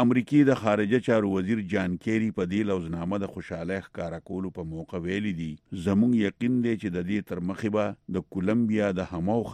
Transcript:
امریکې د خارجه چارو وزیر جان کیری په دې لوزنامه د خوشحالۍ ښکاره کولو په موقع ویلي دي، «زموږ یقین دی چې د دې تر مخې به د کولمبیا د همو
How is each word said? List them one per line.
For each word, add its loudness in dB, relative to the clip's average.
امریکې 4
د 2
خارجه 2
چارو 4
وزیر 0
جان 0
کیری 0
په 0
دې 0
لوزنامه -2
د -6
خوشحالۍ -6
ښکاره -8
کولو -6
په -8
موقع -8
ویلي -2
دي، -4
«زموږ 4
یقین 0
دی 2
چې -4
د -2
دې 0
تر -4
مخې -4
به -2
د -4
کولمبیا 2
د -4
همو 0